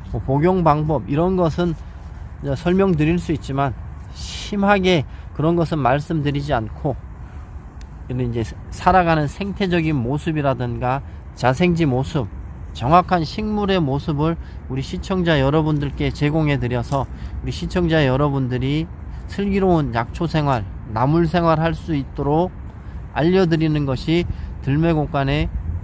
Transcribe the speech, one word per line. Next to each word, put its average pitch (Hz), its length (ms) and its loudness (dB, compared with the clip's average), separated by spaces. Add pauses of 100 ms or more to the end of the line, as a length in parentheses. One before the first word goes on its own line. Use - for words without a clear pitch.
(100)
뭐 120 120 -4
복용 165 420 2
방법 151 460 2
이런 175 260 2
것은 170 380 0 (680)
이제 139 140 -2
설명드릴 175 640 2
수 170 140 -4
있지만 139 420 -2 (400)
심하게 196 880 2 (300)
그런 165 200 2
것은 165 240 2
말씀드리지 143 760 2
않고 117 420 -2 (1120)
이런 123 220 -2
이제 117 120 -2 (280)
살아가는 170 560 4
생태적인 175 720 0
모습이라든가 127 1080 -2 (320)
자생지 165 500 2
모습, 131 440 0 (440)
정확한 170 520 2
식물의 208 560 0
모습을 147 580 0 (320)
우리 131 100 -4
시청자 175 600 0
여러분들께 143 720 2
제공해 147 460 2
드려서 123 460 0 (380)
우리 127 100 -6
시청자 165 540 2
여러분들이 135 800 0 (400)
슬기로운 190 680 2
약초 117 320 -2
생활, 143 380 0 (240)
나물 139 380 2
생활 165 340 4
할 165 140 2
수 160 200 -4
있도록 147 560 0 (640)
알려드리는 160 720 4
것이 160 380 0 (380)
들매곡간의 147 840 2 (360)